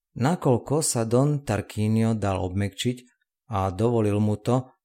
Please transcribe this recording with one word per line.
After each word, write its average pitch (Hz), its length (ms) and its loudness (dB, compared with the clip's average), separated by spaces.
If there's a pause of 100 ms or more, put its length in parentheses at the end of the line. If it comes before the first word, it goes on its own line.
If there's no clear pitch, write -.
(160)
nakoľko 139 640 0
sa 123 240 -2
Don 139 400 2
Tarquinio 110 720 0
dal 98 240 -2
obmäkčiť 101 640 -4 (480)
a 98 160 0
dovolil 107 480 2
mu 104 240 0
to 123 320 -2 (120)